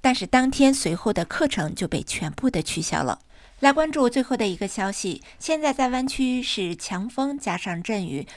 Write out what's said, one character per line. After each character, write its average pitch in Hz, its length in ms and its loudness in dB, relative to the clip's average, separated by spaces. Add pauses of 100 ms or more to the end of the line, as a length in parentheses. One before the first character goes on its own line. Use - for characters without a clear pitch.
但 262 120 4
是 196 140 -2
当 254 240 4
天 269 240 6
随 175 220 0
后 208 160 0
的 170 120 0
课 - 220 0
程 165 260 -2
就 170 140 -4
被 139 160 -2
全 - 300 -4
部 262 180 0
的 190 100 -2
取 160 220 -4
消 156 220 -2
了。 123 160 -2 (400)
来 277 120 6
关 311 200 2
注 269 180 4
最 262 100 2
后 254 160 0
的 214 120 0
一 180 80 -2
个 202 100 -4
消 196 240 -2
息， 190 320 -4 (160)
现 311 240 -2
在 294 100 2
在 269 180 2
湾 254 180 -2
区 254 340 0
是 175 320 -2
强 190 340 -6
风 277 300 -2
加 185 180 -4
上 175 240 -6
阵 202 240 -2
雨， 151 220 -6 (100)